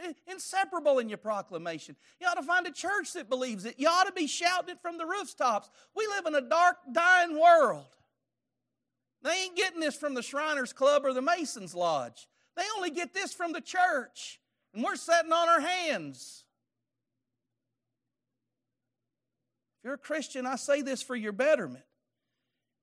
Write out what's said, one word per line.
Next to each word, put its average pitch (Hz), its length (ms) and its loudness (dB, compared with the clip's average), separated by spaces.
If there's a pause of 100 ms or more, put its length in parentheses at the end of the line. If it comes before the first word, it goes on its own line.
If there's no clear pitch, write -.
(260)
inseparable 339 720 0
in 233 100 0
your 208 100 -8
proclamation. 175 760 -6 (260)
You 349 60 -6
ought 349 80 2
to 349 80 -4
find 349 240 0
a 339 60 -10
church 370 400 -4
that 294 160 -10
believes 254 360 -4
it. 233 140 -10
You 277 100 2
ought 359 180 4
to 392 60 -4
be 359 140 -2
shouting 349 440 0
it 349 120 -14
from 339 160 -8
the 330 80 -6
rooftops. 294 640 -2 (240)
We 440 140 -2
live 403 180 -4
in 311 80 0
a 285 60 2
dark, 339 360 4 (160)
dying 339 480 4
world. 277 460 8 (1400)
They 269 80 -2
ain't 359 260 -2
getting 349 240 -2
this 302 160 -2
from 294 180 -6
the 240 80 -4
Shriners 285 500 -4
Club 285 320 4
or 269 80 0
the 254 100 -4
Masons 269 520 -4
Lodge. 156 540 -2 (280)
They 349 80 -4 (120)
only 359 140 -4
get 339 240 -6
this 381 180 -6
from 349 200 -6
the 330 80 -8
church, 349 800 -2 (340)
and 214 80 -6
we're 370 140 -2
sitting 330 360 2
on 339 160 4
our 339 120 6
hands. 277 840 -4 (3250)
If - 60 -20
you're 254 100 -8
a 277 40 -8
Christian, 277 460 -6
I 254 120 -4
say 285 260 0
this 262 200 -4
for 254 120 -8
your 214 180 -4
betterment. 208 520 0 (1000)